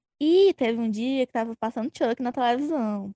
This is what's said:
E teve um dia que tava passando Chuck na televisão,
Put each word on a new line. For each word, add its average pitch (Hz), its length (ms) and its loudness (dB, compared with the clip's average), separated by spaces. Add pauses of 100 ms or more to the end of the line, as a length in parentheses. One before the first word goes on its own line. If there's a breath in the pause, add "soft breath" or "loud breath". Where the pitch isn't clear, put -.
(200)
E 359 340 6
teve 233 260 -2
um 226 100 -2
dia 247 360 -2
que - 80 -18
tava 226 220 -4
passando 226 400 -6
Chuck 247 260 0
na 247 100 -4
televisão, 240 840 -2